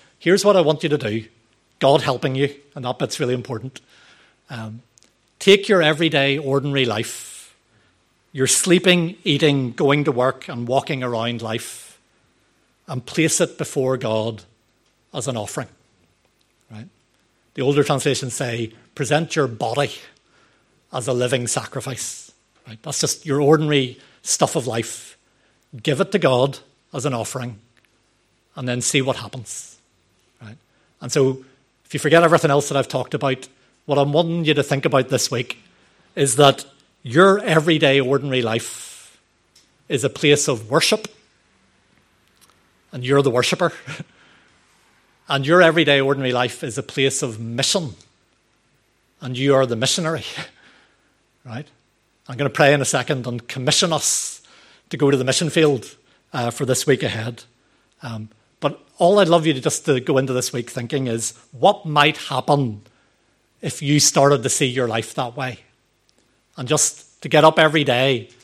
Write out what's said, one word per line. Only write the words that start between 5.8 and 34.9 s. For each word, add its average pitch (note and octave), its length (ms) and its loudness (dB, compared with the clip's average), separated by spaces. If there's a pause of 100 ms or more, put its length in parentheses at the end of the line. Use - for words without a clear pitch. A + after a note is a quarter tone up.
everyday, D3 560 2
ordinary C#3 460 0
life, - 720 -8 (760)
your C3 160 -2
sleeping, F3+ 760 2
eating, C#3+ 500 0
going D3 320 2
to D3 60 -2
work, B2 360 -2
and A#2+ 200 -8
walking C3 360 -2
around A#2 400 -4
life, - 560 -10 (880)
and B2+ 180 -10
place - 340 -2
it - 200 -4
before C3 380 -2
God A2 480 -4 (680)
as C3+ 140 -8
an B2 100 -6
offering." G#2+ 300 -8 (1040)
Right? A2+ 160 -18 (680)
The C#3 60 -6
older C#3 220 2
translations C#3 500 -2
say, A#2 380 -6 (240)
"Present D3 400 -2
your C#3+ 120 0
body A#2 440 -4 (1000)
as B2+ 140 -6
a C3 60 -2
living B2 340 -2
sacrifice." - 840 -10 (340)
Right? A2 160 -20
That's - 200 -8
just - 240 -4
your D3 160 -2
ordinary D3 580 2 (220)
stuff - 340 -2
of B2+ 120 -4
life. - 500 -8 (680)
Give D3 160 0
it F#3+ 140 0
to G3 60 2
God C3 400 2 (340)
as C3+ 120 -6
an C3+ 80 -4
offering, A#2+ 460 -8 (960)
and B2+ 120 -8
then B2 140 -4
see C#3 200 0
what B2+ 160 -2
happens. - 600 -16 (640)
Right? G#2+ 160 -20 (440)
And C3 100 -10
so, C3+ 320 0 (400)
if - 100 -20
you D3 60 -4
forget D#3+ 240 6
everything D#3+ 280 6
else C#3 180 2
that C#3+ 80 -2
I've C3 100 0
talked - 260 -6
about, C3+ 360 -4 (360)
what C#3+ 120 0
I'm C#3+ 160 2
wanting E3+ 320 0
you D3+ 80 4
to C3+ 100 2
think C#3 220 0
about C3 240 2